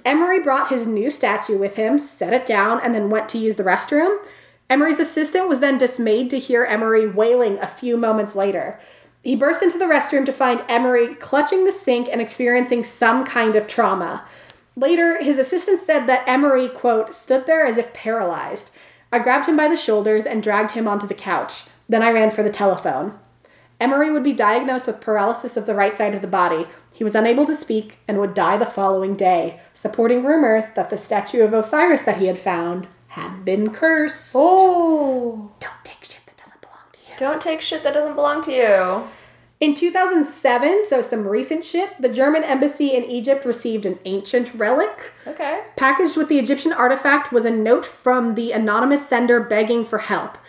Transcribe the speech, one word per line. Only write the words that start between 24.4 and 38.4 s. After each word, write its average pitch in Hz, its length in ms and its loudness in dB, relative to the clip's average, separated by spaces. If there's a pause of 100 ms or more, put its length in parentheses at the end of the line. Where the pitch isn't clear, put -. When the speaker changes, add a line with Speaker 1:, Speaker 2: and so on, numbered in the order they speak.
Speaker 1:
with 220 140 -6
paralysis 220 560 -2
of 208 100 -6
the 214 80 -2
right 202 220 0
side 202 180 -2
of 196 60 -6
the 196 60 -6
body. 175 400 0 (260)
He - 120 -6
was 208 100 0
unable 233 320 4
to 302 80 0
speak 220 440 -6 (100)
and 208 100 -2
would 196 160 -2
die 190 220 0
the 214 100 0
following 190 480 -2
day, 180 460 0 (120)
supporting 240 520 0
rumors 247 500 2
that 180 160 -4
the - 80 -6
statue 220 460 0
of 214 100 2
Osiris 302 480 2
that 202 140 -2
he 190 100 0
had 180 120 -2
found 175 480 -4 (220)
had 185 360 -14
been 208 260 0
cursed. 311 640 -2
Speaker 2:
Oh. 294 1120 4 (100)
Speaker 1:
Don't - 240 -16
take - 200 -20
shit - 220 -20
that - 100 -20
doesn't - 240 -20
belong - 180 -20 (140)
to - 60 -20 (100)
you. - 100 -20
Speaker 2:
Don't 302 220 -2
take 320 200 -4
shit - 240 -6
that 285 100 0
doesn't 294 220 -2
belong 294 260 0